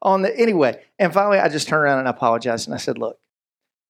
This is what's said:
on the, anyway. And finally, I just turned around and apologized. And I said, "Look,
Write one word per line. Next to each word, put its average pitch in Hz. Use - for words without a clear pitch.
on 190
the, 175
anyway. 175
And 175
finally, 202
I 170
just 147
turned 156
around 139
and 131
apologized. 117
And 143
I -
said, 123
"Look, 113